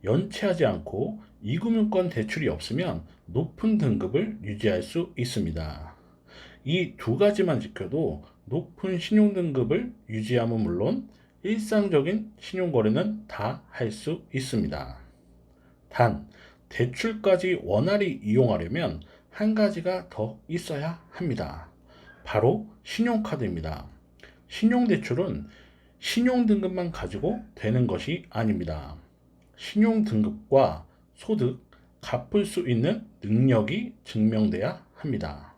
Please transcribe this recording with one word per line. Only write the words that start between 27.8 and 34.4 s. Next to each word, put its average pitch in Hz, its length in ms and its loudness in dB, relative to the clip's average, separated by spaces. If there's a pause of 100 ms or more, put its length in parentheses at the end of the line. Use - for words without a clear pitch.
것이 143 420 -4
아닙니다. 80 680 -2 (640)
신용등급과 135 1300 2 (260)
소득, 131 500 -2 (380)
갚을 196 440 -2
수 - 220 -4
있는 135 380 0 (180)
능력이 120 720 2 (100)
증명돼야 107 800 0 (120)